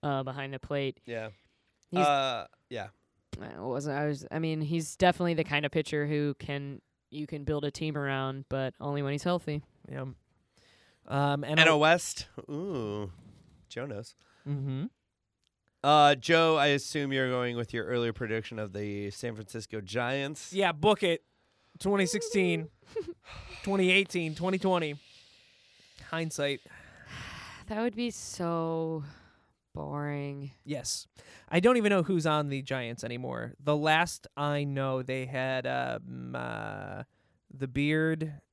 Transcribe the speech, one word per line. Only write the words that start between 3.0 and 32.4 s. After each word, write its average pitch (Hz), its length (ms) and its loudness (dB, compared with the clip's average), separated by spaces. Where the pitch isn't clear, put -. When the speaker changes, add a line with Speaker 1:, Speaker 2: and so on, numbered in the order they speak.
Speaker 1:
I - 200 -12
wasn't, 139 380 -4
I 151 80 0
was, 147 240 -4
I - 80 -4
mean, 160 240 -2
he's 156 340 -2
definitely 175 380 4
the 160 100 2
kind 147 220 0
of 139 40 0
pitcher 151 360 0
who 147 320 2
can, 139 420 -8
you 151 160 -8
can 147 180 -8
build 147 220 -2
a 143 40 0
team 156 280 -4
around, 135 500 -2
but 131 320 -2
only 143 220 -2
when 139 100 0
he's 143 120 -4
healthy. 170 380 -2
Speaker 3:
Yeah. 135 140 -8
Um, 143 380 0
and 151 160 2
Speaker 2:
N 160 80 10
L 160 60 8
Speaker 3:
I - 20 6
Speaker 2:
West. 160 500 4
Ooh, 113 600 -4
Joe 120 180 -8
knows. 117 280 -10
Speaker 3:
Mm-hmm. 139 380 -4
Speaker 2:
Uh, 147 320 10
Joe, 165 400 6
I 143 120 6
assume 143 440 0
you're 135 160 2
going 123 280 0
with 117 180 -4
your 117 100 0
earlier 117 300 0
prediction 110 440 -4
of 104 140 -6
the 101 380 -4
San 117 260 -6
Francisco 107 460 -8
Giants. 127 680 -4
Speaker 3:
Yeah, 185 200 2
book 196 320 4
it. 170 180 2
Twenty 196 280 2
sixteen, 185 640 0
Speaker 1:
<laughs> - 480 -18
Speaker 3:
twenty 190 300 4
eighteen, 180 420 2
twenty 185 240 0
twenty. 175 380 2
Hindsight. 151 500 -2
Speaker 1:
That 214 140 -4
would 240 120 0
be 240 160 -2
so 165 920 -2
boring. 143 760 -6
Speaker 3:
Yes. 139 420 -6
I 175 120 2
don't 240 160 6
even 208 140 4
know 190 120 4
who's 165 240 0
on 151 220 2